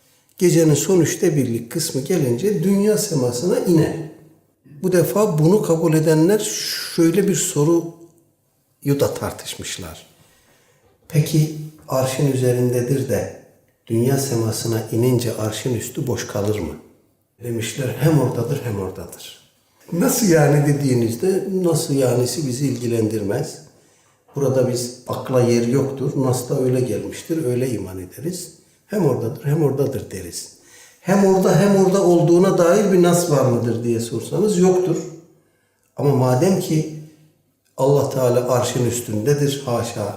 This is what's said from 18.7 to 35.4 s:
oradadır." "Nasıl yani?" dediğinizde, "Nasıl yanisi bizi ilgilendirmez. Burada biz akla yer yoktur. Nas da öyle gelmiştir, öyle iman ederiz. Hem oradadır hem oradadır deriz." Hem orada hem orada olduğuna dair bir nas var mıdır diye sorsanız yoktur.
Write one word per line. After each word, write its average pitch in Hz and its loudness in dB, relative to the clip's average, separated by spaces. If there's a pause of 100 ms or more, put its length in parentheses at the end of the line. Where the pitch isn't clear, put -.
oradadır." - -14 (420)
"Nasıl 220 0
yani?" 147 4
dediğinizde, 139 0 (140)
"Nasıl 151 0
yanisi 127 0
bizi 127 -2
ilgilendirmez. 113 -4 (720)
Burada 127 0
biz - -6 (100)
akla - -2
yer 117 2
yoktur. 131 -2
Nas 127 -2
da 135 -2
öyle 127 0
gelmiştir, 110 -4
öyle 123 -2
iman 95 -8
ederiz. 131 -10 (340)
Hem 196 -2
oradadır 113 -4
hem 151 0
oradadır 127 -2
deriz." 90 -14 (440)
Hem 196 2
orada 190 4
hem 202 4
orada 185 4
olduğuna 170 4
dair 190 4
bir 180 6
nas 175 4
var 135 2
mıdır 117 0
diye 117 0
sorsanız 170 -2
yoktur. 180 2 (1000)